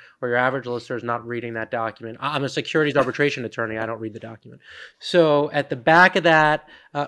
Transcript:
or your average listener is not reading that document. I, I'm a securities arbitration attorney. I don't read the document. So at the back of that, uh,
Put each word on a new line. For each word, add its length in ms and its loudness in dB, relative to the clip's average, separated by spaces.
or 80 -4
your 80 0
average 280 0
listener 300 -6
is 80 -8
not 220 -4
reading 280 -8
that 180 -8
document. 480 -6
I, 160 -6
I'm 80 -2
a 60 -4
securities 480 0
arbitration 480 0
attorney. 320 -6
I 80 -4
don't 140 -8
read 140 -8
the 60 -14
document. 420 -18
So 520 2
at 180 -2
the 60 -4
back 400 6
of 80 0
that, 440 4
uh, 140 -4